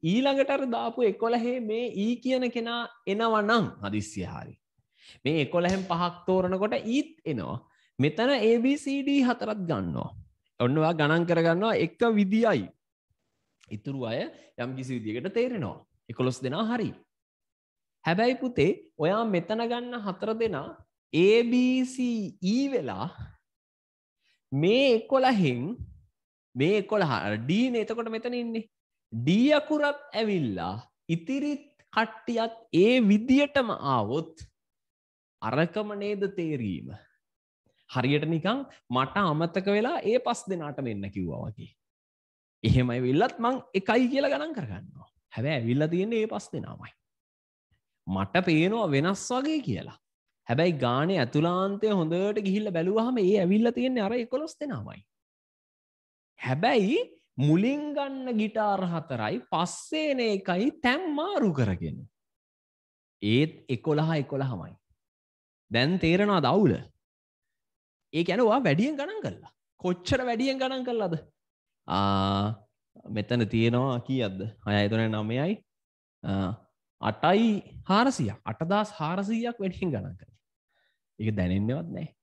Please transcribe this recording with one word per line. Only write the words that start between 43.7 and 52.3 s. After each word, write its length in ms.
එකයි 360
කියලා 240
ගණන් 240
කරගන්නවා. 540
හැබැයි 300
ඇවිල්ලා 320
තියෙන්නේ 320
ඒ 100
පස් 180
දෙනාමයි. 420
මට 380
පේනවා 440
වෙනස් 380
වගේ 340
කියලා. 360
හැබැයි 300
ගානේ 420
ඇතුළාන්තය 720
හොඳට 500